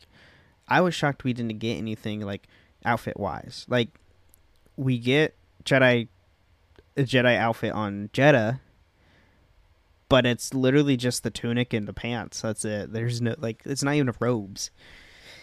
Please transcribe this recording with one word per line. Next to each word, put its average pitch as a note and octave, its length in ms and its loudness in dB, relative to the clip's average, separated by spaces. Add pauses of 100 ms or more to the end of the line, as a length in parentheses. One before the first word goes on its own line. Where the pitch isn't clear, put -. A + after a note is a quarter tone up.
(680)
I C#3 140 4
was F3+ 120 2
shocked C#3+ 300 -2
we B2+ 80 0
didn't A#2 280 -4
get A2+ 180 -2
anything, G#2+ 420 -6
like, G2+ 300 -10 (340)
outfit-wise. - 840 -4
Like, A#2+ 200 0 (840)
we C3 220 0
get C3 360 2 (300)
Jedi, B2+ 460 4 (880)
a C#3 60 4
Jedi B2 340 4
outfit A2+ 340 0
on G2+ 400 -4
Jedha, C3 480 4 (1500)
but B2+ 160 6
it's B2 280 -2
literally C3+ 440 2
just A#2+ 260 -2
the A2+ 80 -4
tunic A#2+ 420 -4
and G#2 140 -2
the G2+ 60 -10
pants. A#2 480 -8
That's A2 240 -6
it. G#2 280 -6
There's A#2 280 -4
no, A#2 160 -2
like, A2+ 280 -8
it's C3+ 180 -6
not C#3+ 120 0
even C3 240 0
robes. G#2+ 500 -4 (720)